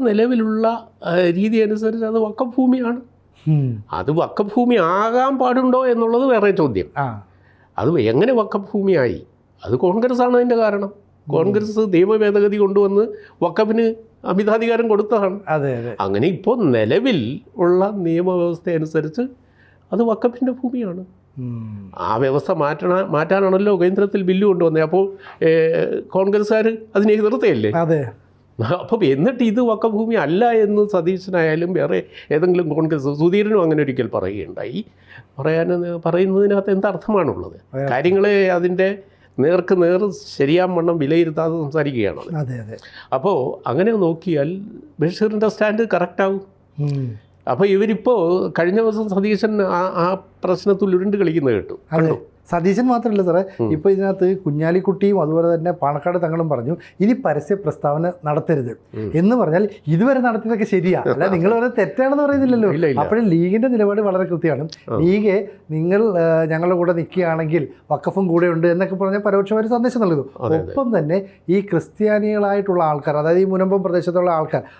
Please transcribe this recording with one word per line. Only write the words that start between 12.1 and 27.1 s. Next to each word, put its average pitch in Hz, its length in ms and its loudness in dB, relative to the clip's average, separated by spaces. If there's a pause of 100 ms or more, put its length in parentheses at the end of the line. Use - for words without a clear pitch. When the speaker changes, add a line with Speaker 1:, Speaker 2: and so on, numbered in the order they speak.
Speaker 1:
ഭേദഗതി 208 400 2
കൊണ്ടുവന്ന് 202 500 2 (360)
വഖഫിന് 220 460 0 (440)
അമിതാധികാരം 226 560 0
കൊടുത്തതാണ്. 208 500 0 (100)
Speaker 2:
അതെ, 143 320 0
അതെ. 117 200 -8
Speaker 1:
അങ്ങനെ 98 360 0
ഇപ്പോൾ 226 200 0 (200)
നിലവിൽ 165 440 2 (360)
ഉള്ള 185 340 2 (160)
നിയമവ്യവസ്ഥ 175 720 -2
അനുസരിച്ച് 156 480 -4 (640)
അത് 196 100 0
വഖഫിൻ്റെ 233 600 -2
ഭൂമിയാണ്. 220 420 -6 (380)
Speaker 2:
ഉം. 113 360 -10 (300)
Speaker 1:
ആ - 20 -4 (120)
വ്യവസ്ഥ 139 300 0
മാറ്റണ-, 175 640 0
മാറ്റാനാണല്ലോ 190 640 2
കേന്ദ്രത്തിൽ 196 420 2
ബില്ല് 185 240 2
കൊണ്ടുവന്നത്. 170 360 2
അപ്പോൾ, 170 200 2 (400)
ഏ, 160 80 4 (640)
കോൺഗ്രസ്സുകാർ 208 520 2 (300)
അതിനെ 208 160 4